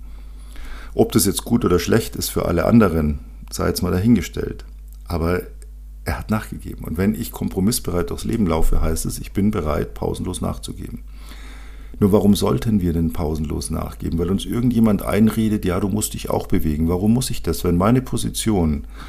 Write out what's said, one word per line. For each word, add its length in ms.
Ob 180
das 140
jetzt 180
gut 220
oder 120
schlecht 380
ist 140
für 160
alle 180
anderen, 540
sei 180
jetzt 140
mal 100
dahingestellt. 720
Aber 320
er 140
hat 120
nachgegeben. 540
Und 140
wenn 160
ich 160
kompromissbereit 800
durchs 140
Leben 220
laufe, 360
heißt 240
es, 140
ich 120
bin 200
bereit, 420
pausenlos 460
nachzugeben. 640
Nur 100
warum 240
sollten 460
wir 120
denn 200
pausenlos 580
nachgeben? 480
Weil 120
uns 140
irgendjemand 580
einredet, 600
„Ja, 140
du 100
musst 260
dich 140
auch 200
bewegen.“ 400
Warum 260
muss 160
ich 120
das? 200
Wenn 140
meine 260
Position 800